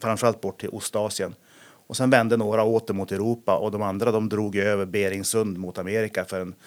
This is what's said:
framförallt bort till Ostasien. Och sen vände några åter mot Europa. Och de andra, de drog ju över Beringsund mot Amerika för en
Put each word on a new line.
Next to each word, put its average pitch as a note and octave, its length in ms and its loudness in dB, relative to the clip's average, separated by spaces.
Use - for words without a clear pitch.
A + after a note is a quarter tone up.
framförallt A2+ 400 0
bort - 180 -6
till G#2 100 -6
Ostasien. G2+ 680 -4
Och A#2 100 -8
sen B2+ 120 4
vände A#2 280 6
några A2 260 2
åter A2 300 2
mot F#2+ 180 -4
Europa. G#2 460 0
Och G#2 140 -2
de G#2 100 -4
andra, G#2 300 0
de A2 180 0
drog G#2 260 -2
ju G2 80 2
över G2+ 220 2
Beringsund G2 720 -2
mot F2+ 200 -8
Amerika G2 480 -2
för F#2+ 140 -6
en F2+ 160 -8